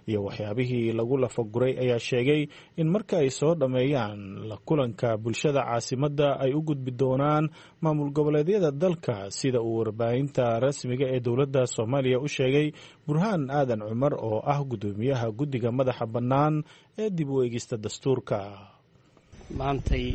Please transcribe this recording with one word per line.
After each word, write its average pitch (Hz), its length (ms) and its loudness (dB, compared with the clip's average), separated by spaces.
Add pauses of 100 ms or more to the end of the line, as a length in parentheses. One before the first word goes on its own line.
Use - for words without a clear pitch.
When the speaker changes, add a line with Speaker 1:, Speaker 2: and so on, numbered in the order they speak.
Speaker 1:
iyo 107 160 0
waxyaabihii 113 760 -2
lagu 117 200 0
lafaguray 120 600 0
ayaa 123 240 2
sheegay 135 400 2 (360)
in 165 120 2
marka 208 280 0
ay 135 120 4
soo 147 240 2
dhammeeyaan 127 680 0 (260)
la 107 100 -10
kulanka 127 600 0
bulshada 123 440 0
caasimadda 131 680 0 (140)
ay 135 120 2
u 156 120 -2
gudbi 135 260 -4
doonaan 135 540 2 (340)
maamul 151 300 0
goboleedyada 151 640 2
dalka, 160 440 0 (140)
sida 123 320 0
uu 113 160 0
warbaahinta 117 680 0 (140)
rasmiga 131 460 0
ee 127 160 0
dowladda 131 480 2
Soomaaliya 127 500 0
u 143 80 -4
sheegay 143 400 2 (360)
Burhaan 165 480 0
Aadan 127 340 2
Cumar 123 300 0
oo 110 260 -2
ah 143 240 0
guddoomiyaha 117 680 -2
guddiga 120 400 -2
madaxa 127 340 0
bannaan 131 500 2 (400)
ee 214 140 -2
dib 165 200 -2
u 135 120 0
eegista 120 360 -2
dastuurka. 110 600 -2 (1080)
Speaker 2:
Maantay 131 680 0